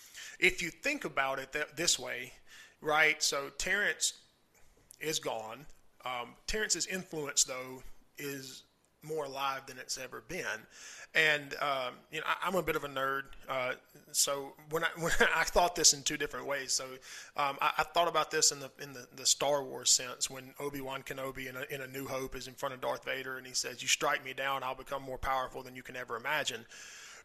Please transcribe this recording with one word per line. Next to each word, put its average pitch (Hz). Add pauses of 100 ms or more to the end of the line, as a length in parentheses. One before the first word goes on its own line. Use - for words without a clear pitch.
(380)
if 180
you 165
think 285
about 135
it 135
that, 151
this -
way, 123 (480)
right? 156
So 139
Terrence 190 (880)
is 151
gone. 117 (380)
Um, 123 (160)
Terrence's 202
influence, 165
though, 127 (360)
is 139 (400)
more 151
alive 135
than 127
it's 127
ever 127
been. 151 (480)
And, 151
um, 131 (160)
you 156
know, -
I, 160
I'm 190
a 180
bit 156
of 147
a 143
nerd. 135 (240)
Uh, 131 (400)
so 139 (180)
when 165
I, 160
<laughs> 170
when 165 (220)
I 160
thought 175
this 156
in 143
two 151
different 131
ways. 135
So, 135 (520)
um, 139
I, 151
I 156
thought 175
about 156
this 156
in 143
the, 135 (100)
in 139
the, 123 (100)
the 127
Star 143
Wars 131
sense 127
when 131
Obi-Wan 135
Kenobi 135
in 127
A, 131 (120)
in 139
A 131
New 135
Hope 135
is 127
in 127
front 135
of 127
Darth 131
Vader 131
and 127
he 127
says, 127
"You 131
strike 147
me 131
down, 135
I'll 131
become 135
more 131
powerful 131
than 127
you 127
can 127
ever 123
imagine." 131 (600)